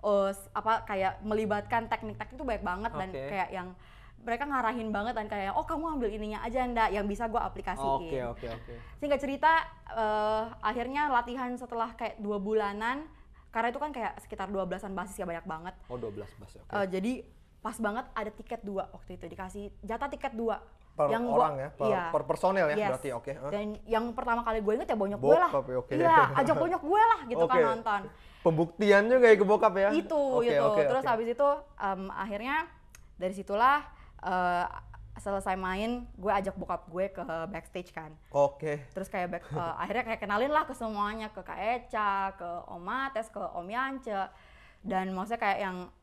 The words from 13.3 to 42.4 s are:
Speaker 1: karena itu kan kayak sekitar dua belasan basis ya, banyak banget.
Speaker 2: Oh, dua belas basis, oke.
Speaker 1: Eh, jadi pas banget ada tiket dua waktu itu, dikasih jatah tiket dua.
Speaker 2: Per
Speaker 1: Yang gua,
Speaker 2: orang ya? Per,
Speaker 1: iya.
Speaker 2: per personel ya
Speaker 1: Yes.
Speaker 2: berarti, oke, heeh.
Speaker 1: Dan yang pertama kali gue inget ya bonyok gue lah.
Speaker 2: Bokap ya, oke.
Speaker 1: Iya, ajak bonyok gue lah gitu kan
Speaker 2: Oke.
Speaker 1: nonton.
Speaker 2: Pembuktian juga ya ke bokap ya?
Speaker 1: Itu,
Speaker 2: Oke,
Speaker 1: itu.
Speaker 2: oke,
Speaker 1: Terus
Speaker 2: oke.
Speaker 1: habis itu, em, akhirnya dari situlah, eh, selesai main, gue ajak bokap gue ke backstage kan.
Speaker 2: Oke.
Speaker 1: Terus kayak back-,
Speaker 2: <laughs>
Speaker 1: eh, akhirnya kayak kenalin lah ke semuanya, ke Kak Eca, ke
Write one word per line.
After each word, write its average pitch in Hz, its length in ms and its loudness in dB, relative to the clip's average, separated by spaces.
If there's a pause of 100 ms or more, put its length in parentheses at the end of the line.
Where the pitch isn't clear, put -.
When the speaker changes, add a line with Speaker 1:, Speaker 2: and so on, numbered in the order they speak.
Speaker 1:
karena 226 200 0
itu 240 100 -4
kan 294 120 -4
kayak 233 280 -6
sekitar - 300 -10
dua 196 160 -2
belasan 190 280 -6
basis 185 220 -6
ya, 202 100 -6
banyak 170 200 -8
banget. 170 280 -8 (140)
Speaker 2:
Oh, 123 100 -10
dua 117 140 -6
belas 101 240 -10
basis, - 240 -20
oke. - 120 -20
Speaker 1:
Eh, 202 180 0
jadi 190 240 -2 (460)
pas 226 160 -6
banget 220 360 -2
ada 214 200 -6
tiket 226 300 -12
dua 196 300 -6
waktu - 240 -16
itu, 180 120 -14
dikasih 185 380 -12 (160)
jatah 226 280 -6
tiket 262 240 -6
dua. 226 280 -2 (320)
Speaker 2:
Per 147 160 2
Speaker 1:
Yang 226 180 0
gua, 233 120 2
Speaker 2:
orang 156 180 4
ya? 135 140 -6
Per, - 160 -2
Speaker 1:
iya. 180 200 2
Speaker 2:
per 160 180 0
personel 180 420 2
ya 147 80 2
Speaker 1:
Yes. 208 160 0
Speaker 2:
berarti, - 200 -2
oke, 120 200 -6
heeh. 135 200 -6
Speaker 1:
Dan 208 160 -4 (160)
yang 220 280 0
pertama 233 320 0
kali 226 180 0
gue 208 140 2
inget 277 120 -2
ya 247 120 0
bonyok 202 240 0
gue 285 160 10
lah. 349 120 4
Speaker 2:
Bokap 277 160 0
ya, 127 120 -4
oke. - 160 -6
Speaker 1:
Iya, 330 220 6 (180)
ajak 277 240 4
bonyok 359 240 0
gue 381 240 4
lah 453 200 4
gitu 233 200 2
kan - 80 2
Speaker 2:
Oke. 262 120 6
Speaker 1:
nonton. 226 340 0 (420)
Speaker 2:
Pembuktian 180 640 6
juga 247 200 8
ya 220 100 12
ke 196 100 6
bokap 208 280 6
ya? 196 160 6
Speaker 1:
Itu, 311 300 2 (160)
Speaker 2:
Oke, 240 140 4
Speaker 1:
itu. - 120 4
Speaker 2:
oke, 208 200 6
Speaker 1:
Terus 254 180 4
Speaker 2:
oke. 269 100 0
Speaker 1:
habis 226 200 2
itu, 277 180 4 (300)
em, 196 320 -2
akhirnya 220 460 -4 (580)
dari 185 180 -4
situlah, 233 520 4 (380)
eh, 180 440 2 (500)
selesai 196 380 -2
main, 202 580 -4
gue 190 180 -6
ajak 196 240 0
bokap 175 320 -6
gue 180 240 -4
ke 180 140 -10 (220)
backstage 175 440 -10
kan. 156 220 -12 (180)
Speaker 2:
Oke. 143 600 2
Speaker 1:
Terus 190 180 -8
kayak 180 220 -2
back-, 175 220 -8
Speaker 2:
<laughs> - 20 -
Speaker 1:
eh, 170 240 -2
akhirnya 202 280 -2
kayak 226 160 -6
kenalin 208 280 0
lah 302 140 4
ke 285 80 -10
semuanya, 214 560 -4
ke 202 120 -14
Kak 170 180 -12
Eca, 214 540 -2 (220)
ke 180 140 -10 (200)